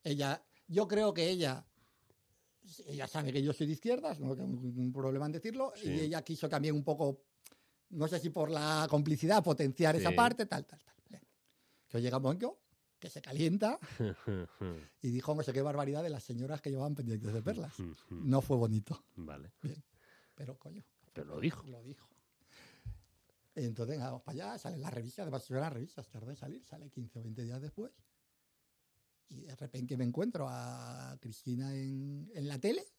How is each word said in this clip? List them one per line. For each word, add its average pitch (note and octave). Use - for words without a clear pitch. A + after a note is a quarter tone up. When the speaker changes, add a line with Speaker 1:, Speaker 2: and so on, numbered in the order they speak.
Speaker 1:
Ella, C#3+
yo F#3
creo G#3
que E3
ella, D3+
ella C#3+
sabe C#3+
que C#3
yo D3
soy D3+
de D#3
izquierdas, B3
no C3+
tengo B2+
ningún B2+
problema C3+
en D3+
decirlo, A3+
Speaker 2:
Sí. G#3+
Speaker 1:
y D3+
ella D#3
quiso D#3
también D3+
un D3
poco, C#3+
no D#3+
sé E3+
si D#3+
por D3+
la D#3
complicidad, D#3
potenciar D#3
esa F3
Speaker 2:
Sí. F3+
Speaker 1:
parte, A#3
tal, C#3
tal, -
tal. -
Bien. -
Que A#2
llega B2
un C3+
momento F#3
que -
se -
calienta F3
Speaker 2:
<laughs> F#2
Speaker 1:
y B2+
dijo B2+
no D3+
sé C3+
qué C3+
barbaridad C#3+
de E3+
las C3+
señoras C3
que C#3+
llevaban C#3
pendientes A2
de A2+
perlas. E3+
Speaker 2:
Ujú. E2
Speaker 1:
No C3
fue C3
bonito. A2
Speaker 2:
Vale. D2+
Speaker 1:
Bien. D3+
Pero, C3
coño. E3+
Speaker 2:
Pero -
lo -
dijo. D#3+
Speaker 1:
Lo A#2+
dijo. -
Entonces, A#2+
nada, B2+
vamos B2+
para E3+
allá, A#3
sale -
la C#3+
revista, A#2+
además, C3
son C3
las D3+
revistas, B2+
tardó A2
en C#3+
salir, A3
sale D3
quince A#2+
o A2+
veinte A2+
días A#2+
después. G3+
Y C3+
de C3+
repente C3
me B2+
encuentro D3+
a B2
Cristina B2+
en, C3+
en C#3+
la C#3+
tele C4